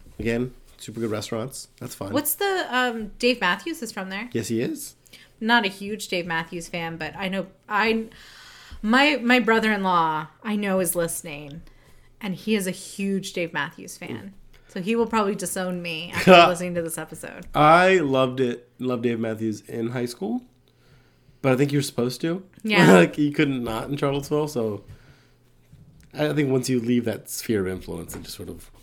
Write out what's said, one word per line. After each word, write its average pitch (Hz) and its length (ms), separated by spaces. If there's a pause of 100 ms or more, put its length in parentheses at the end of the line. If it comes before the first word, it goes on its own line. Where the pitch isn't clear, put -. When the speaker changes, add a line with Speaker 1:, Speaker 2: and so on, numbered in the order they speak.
(180)
Speaker 1:
Again, 120 340 (260)
super 113 220
good 113 100
restaurants. 110 580 (120)
That's 123 140
fun. 196 180
Speaker 2:
What's 285 220
the, 381 360
um, 233 480
Dave 240 220
Matthews 208 420
is 226 100
from 190 180
there. 214 220
Speaker 1:
Yes, - 160
he 113 120
is. - 340 (460)
Speaker 2:
Not 226 240
a 190 40
huge 202 400
Dave 180 180
Matthews 165 420
fan, 165 280
but 156 200
I 196 120
know, 185 180 (220)
I, 220 380 (760)
my, 269 400
my 247 180
brother-in-law, 190 840 (180)
I 214 120
know 202 240
is 175 140
listening, 160 680 (580)
and 196 140
he 214 200
is 190 120
a 185 60
huge 196 600
Dave 170 200
Matthews 151 440
fan. 196 380
Speaker 1:
Mm. - 240 (120)
Speaker 2:
So 190 120
he 220 140
will 233 100
probably 214 280
disown 180 460
me 170 320
Speaker 1:
<laughs> - 20
Speaker 2:
after 180 180 (160)
listening 180 260
to 170 80
this 160 160
episode. 160 560
Speaker 1:
I 175 440
loved 131 400
it, 120 300 (100)
loved 123 260
Dave 117 140
Matthews 110 440
in 117 280
high 123 140
school, 220 380 (1000)
but 131 120
I 127 40
think 143 160
you're 143 100
supposed 123 400
to. 170 200 (200)
Speaker 2:
Yeah. 202 300
Speaker 1:
<laughs> 185 60
Like, - 180
you 147 160
couldn't 139 320
not 117 240
in 139 80
Charlottesville, 147 520
so 110 360 (1300)
I 151 220
think 143 160
once 131 180
you 127 120
leave 120 260
that 104 240
sphere 107 320
of 90 60
influence, 87 460
it - 100
just - 120
sort - 140
of - 200 (120)